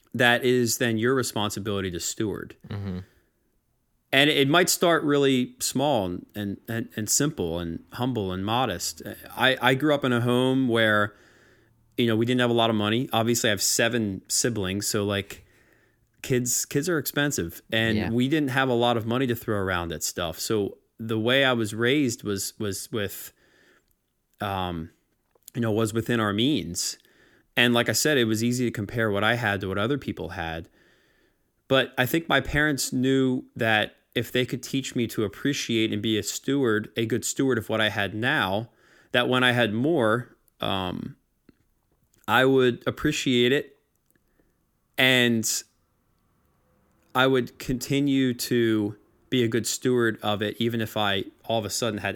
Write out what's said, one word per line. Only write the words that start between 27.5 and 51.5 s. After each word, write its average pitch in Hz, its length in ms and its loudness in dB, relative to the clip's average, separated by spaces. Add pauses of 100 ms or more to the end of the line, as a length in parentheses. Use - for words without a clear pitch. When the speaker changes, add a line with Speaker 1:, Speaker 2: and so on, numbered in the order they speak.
Speaker 1:
And 120 200 4
like 120 140 2
I 113 40 0
said, 151 240 2
it 123 80 4
was 110 180 0
easy 123 220 0
to 113 60 -2
compare 110 400 -4
what 101 120 0
I 113 120 2
had 101 260 -2
to 101 60 -4
what 95 100 -4
other 120 220 0
people 87 300 -8
had. 82 380 -8 (1000)
But 131 300 2
I 127 100 2
think 165 200 -2
my 135 140 2
parents 147 500 0
knew 131 520 2 (120)
that 113 400 0 (200)
if 120 160 -2
they 127 140 2
could 120 180 -6
teach - 320 -6
me 120 120 0
to - 160 -4
appreciate 110 720 -2
and 104 80 -4
be 110 160 0
a 101 60 -2
steward, 120 760 -2
a 117 80 0
good 113 180 -2
steward 135 340 0
of 104 120 -4
what 110 120 0
I 107 80 2
had 101 260 -2
now, 113 540 0 (420)
that 123 180 2
when 127 140 4
I 127 80 6
had 120 220 2
more, 123 640 0 (260)
um, 95 540 -4 (1120)
I 120 180 4
would 127 420 4
appreciate 123 640 2
it, - 260 -2 (1200)
and 123 520 4 (1600)
I 131 140 4
would 127 320 0
continue 135 760 0
to 110 600 0 (340)
be 127 140 2
a 113 40 2
good 113 200 -2
steward 120 540 0
of 104 200 -2
it, 104 180 -4
even 117 220 -2
if 107 160 -6
I 98 280 0 (200)
all 113 140 -2